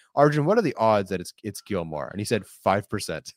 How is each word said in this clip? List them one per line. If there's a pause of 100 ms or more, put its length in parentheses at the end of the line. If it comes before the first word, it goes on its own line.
(160)
Arjun,
what
are
the
odds
that
it's, (120)
it's
Gilmore?"
And
he
said,
"Five
percent."